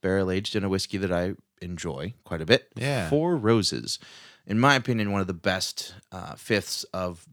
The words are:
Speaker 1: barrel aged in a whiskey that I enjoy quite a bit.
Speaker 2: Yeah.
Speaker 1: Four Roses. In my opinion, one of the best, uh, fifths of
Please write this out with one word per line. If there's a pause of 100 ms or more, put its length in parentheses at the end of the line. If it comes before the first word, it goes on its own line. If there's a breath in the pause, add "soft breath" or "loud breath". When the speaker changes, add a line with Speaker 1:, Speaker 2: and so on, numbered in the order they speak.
Speaker 1:
barrel
aged
in
a
whiskey
that
I (260)
enjoy (100)
quite
a
bit.
Speaker 2:
Yeah.
Speaker 1:
Four
Roses. (460 loud breath)
In
my
opinion,
one
of
the
best, (160)
uh,
fifths (100)
of